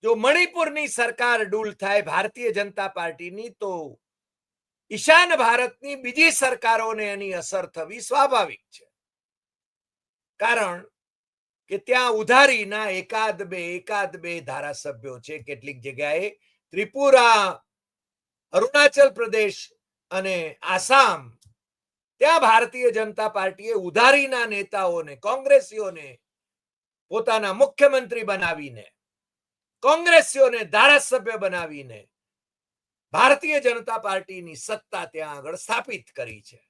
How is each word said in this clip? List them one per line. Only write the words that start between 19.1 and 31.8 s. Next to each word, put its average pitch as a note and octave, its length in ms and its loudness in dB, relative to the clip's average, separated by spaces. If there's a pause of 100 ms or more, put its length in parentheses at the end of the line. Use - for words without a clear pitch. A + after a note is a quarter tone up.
પ્રદેશ G#3+ 480 -4 (500)
અને F#3+ 240 -4 (260)
આસામ, F#3 600 2 (1000)
ત્યાં D4+ 200 4
ભારતીય A#3+ 500 2
જનતા G#3+ 380 -4
પાર્ટીએ G3+ 460 -6
ઉધારીના A#3+ 680 2
નેતાઓને, F#3+ 720 -6
કોંગ્રેસીઓને G#3+ 920 0 (1040)
પોતાના A3 420 0
મુખ્યમંત્રી B3+ 720 2
બનાવીને, D#3 600 -6 (1000)
કોંગ્રેસીઓને C#4+ 840 4
ધારાસભ્ય A#3+ 720 4
બનાવીને D#3 640 -8 (1120)